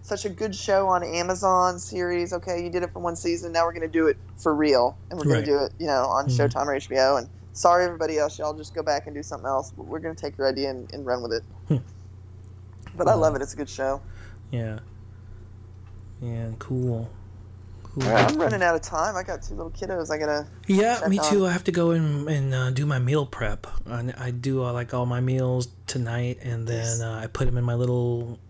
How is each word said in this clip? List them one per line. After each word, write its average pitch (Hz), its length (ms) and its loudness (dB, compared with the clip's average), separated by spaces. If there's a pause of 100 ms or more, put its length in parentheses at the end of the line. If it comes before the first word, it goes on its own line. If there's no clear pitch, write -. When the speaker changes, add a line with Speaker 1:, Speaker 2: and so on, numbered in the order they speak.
Speaker 1:
such 202 220 -4
a 208 60 -2
good 190 240 -4
show 196 340 2
on 180 160 4
Amazon 180 720 2
series. 175 540 -2
Okay, 175 320 -4
you 175 60 -4
did 175 120 0
it 175 120 -4
for 180 60 -10
one 170 160 -2
season. 170 360 -2
Now 165 140 4
we're 170 80 -2
gonna 165 140 -4
do 160 180 4
it 143 100 6 (220)
for 156 160 4
real, 135 420 6 (140)
and 180 80 -8
we're 151 80 -4
gonna 135 140 6
Speaker 2:
Right. - 40 -2
Speaker 1:
do 143 140 4
it, 135 200 0
you 165 80 -4
know, 131 200 4
on 135 220 2
Speaker 2:
Mm-hmm. 127 120 2
Speaker 1:
Showtime 139 260 2
or 139 80 0
H 135 140 -4
B 127 100 0
O." 135 180 6
And 117 120 -2 (260)
sorry, 175 300 6
everybody 160 340 -2
else, 147 200 0
y'all 151 160 -4
just 156 200 -14
go 160 100 -4
back 151 220 0
and 135 100 -12
do 147 80 -8
something 123 240 -10
else. 135 280 -2
But - 100 -14
we're 131 140 -8
gonna 160 140 -6
take 156 240 -8
your 135 100 2
idea 135 220 0
and, 127 220 -10
and 139 140 -10
run 123 160 0
with 117 100 -4
it. 113 100 -2 (260)
Speaker 2:
Hmm. 147 80 2 (1200)
Speaker 1:
But 175 120 2
I 220 60 8
love 156 180 6
Speaker 2:
Wow. 143 80 -2
Speaker 1:
it. - 20 -2
It's 143 120 -8
a - 20 -12
good 143 120 -6
show. 135 320 -2 (520)
Speaker 2:
Yeah. 113 260 -4 (1400)
Yeah, 117 360 -6
cool. 123 520 -2 (720)
Cool. - 260 -6
Speaker 1:
All - 40 4
right, 104 200 8
I'm 311 60 0
running 196 240 2
out 170 120 6
of 156 80 0
time. 180 340 -2
I 185 60 -4
got 185 200 -6
two - 120 -8
little 165 160 -8
kiddos 175 400 -6
I 156 80 0
gotta 147 280 0 (200)
Speaker 2:
Yeah, 220 320 4
Speaker 1:
check 175 100 0
Speaker 2:
me 190 100 4
Speaker 1:
on. 156 120 2
Speaker 2:
too. 196 160 6
I 180 60 2
have 180 120 -2
to 185 80 2
go 170 200 4
and, 151 360 0
and, 139 260 0
uh, 127 160 0
do 135 160 0
my 143 120 2
meal 139 280 2
prep. 104 400 -2 (220)
I, 120 300 -4
I 123 140 -4
do, 127 320 0
uh, 123 80 -2
like, 120 220 -4
all 123 120 0
my 123 140 0
meals 127 480 2 (180)
tonight, 123 560 -2
and 117 240 -4
then, 117 120 -2 (200)
Speaker 1:
Nice. - 20 -2
Speaker 2:
uh, 113 220 -4
I 113 60 -8
put - 180 0
'em 120 100 6
in 123 80 2
my 120 100 2
little 120 640 0 (120)